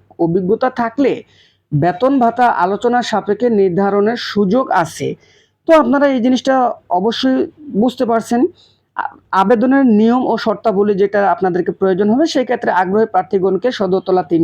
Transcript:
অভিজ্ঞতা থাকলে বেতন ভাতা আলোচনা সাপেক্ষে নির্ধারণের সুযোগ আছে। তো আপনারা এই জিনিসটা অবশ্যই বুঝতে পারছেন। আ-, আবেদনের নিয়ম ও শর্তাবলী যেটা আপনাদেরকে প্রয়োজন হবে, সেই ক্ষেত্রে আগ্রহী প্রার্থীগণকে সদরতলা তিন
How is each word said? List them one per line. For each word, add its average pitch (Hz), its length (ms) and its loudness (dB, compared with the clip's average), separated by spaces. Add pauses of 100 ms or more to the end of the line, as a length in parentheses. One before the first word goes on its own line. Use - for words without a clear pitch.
(180)
অভিজ্ঞতা 185 520 0
থাকলে 247 420 -2 (600)
বেতন 175 460 0
ভাতা 240 320 2
আলোচনা 202 520 -2
সাপেক্ষে 208 480 -2
নির্ধারণের 202 680 0
সুযোগ 208 520 0
আছে। 156 380 -2 (600)
তো - 40 4
আপনারা 277 340 4
এই 262 140 0
জিনিসটা 254 340 0 (360)
অবশ্যই 226 480 0 (360)
বুঝতে 233 320 0
পারছেন। 226 340 -2 (560)
আ-, - 160 -10 (200)
আবেদনের 247 540 2
নিয়ম 226 400 4
ও 226 120 0
শর্তাবলী 208 560 0
যেটা 202 260 0 (100)
আপনাদেরকে 180 420 -2
প্রয়োজন 190 380 0
হবে, 262 160 2
সেই 285 180 -2
ক্ষেত্রে 240 280 -4
আগ্রহী 190 340 0
প্রার্থীগণকে 190 680 -2
সদরতলা 185 500 -2
তিন 170 220 0